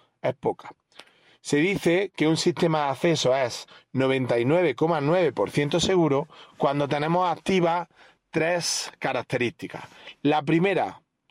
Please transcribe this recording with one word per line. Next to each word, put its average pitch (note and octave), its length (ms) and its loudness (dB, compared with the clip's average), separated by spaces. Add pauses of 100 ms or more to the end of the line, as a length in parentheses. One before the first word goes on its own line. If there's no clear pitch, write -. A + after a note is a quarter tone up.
(200)
es B2+ 140 -2
poca. - 380 -6 (680)
Se - 180 0
dice F#3 580 2
que D3+ 100 0
un D#3+ 100 2
sistema D#3+ 480 0
de C#3 60 -2
acceso C3+ 460 0
es B2+ 320 -4 (240)
noventa C3 480 0
y A#2 40 0
nueve D3+ 300 2
coma D#3+ 260 0
nueve D#3 320 2
por G2+ 180 -2
ciento C#3+ 280 0
seguro D#3+ 480 2 (320)
cuando C#3+ 300 0
tenemos D#3+ 420 0
activas E3+ 560 0 (460)
tres E3 640 -2
características. A#2+ 840 -6 (380)
La D3+ 200 2
primera, D#3+ 600 0 (280)